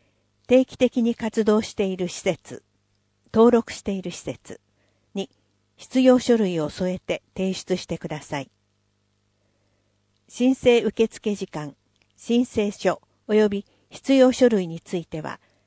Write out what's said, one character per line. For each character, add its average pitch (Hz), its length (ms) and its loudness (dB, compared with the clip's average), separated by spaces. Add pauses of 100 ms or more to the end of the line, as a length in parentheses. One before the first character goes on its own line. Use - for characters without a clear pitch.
(480)
定 254 180 6
期 - 120 -20
的 247 260 0
に 233 120 0
活 220 280 -4
動 214 180 4
し - 120 -10
て 202 120 -2
い 190 100 -4
る 180 120 -6
施 - 140 -10
設、 - 420 -6 (680)
登 226 200 6
録 233 200 0
し - 120 -14
て 208 80 -6
い 190 100 -6
る 175 80 -10
施 - 120 -14
設 - 380 -14 (540)
に 196 160 -8 (460)
必 - 240 -4
要 254 180 6
書 240 200 2
類 180 220 0
を 151 100 -4
添 185 240 -4
え 185 60 -8
て - 220 -6 (160)
提 190 160 -4
出 - 240 -6
し - 80 -10
て 165 120 -6
く - 100 -12
だ 151 140 -8
さ - 180 -8
い。 131 100 -12 (1800)
申 254 280 0
請 240 260 4
受 226 260 0
付 - 280 -6
時 190 120 -8
間、 151 280 -10 (400)
申 240 300 0
請 202 260 -4
書 - 300 -2 (260)
及 214 220 2
び 202 160 -6 (240)
必 - 260 -4
要 254 160 6
書 247 180 4
類 190 180 0
に 165 120 -10
つ - 180 -8
い 165 80 -8
て 156 160 -10
は、 - 180 -12 (280)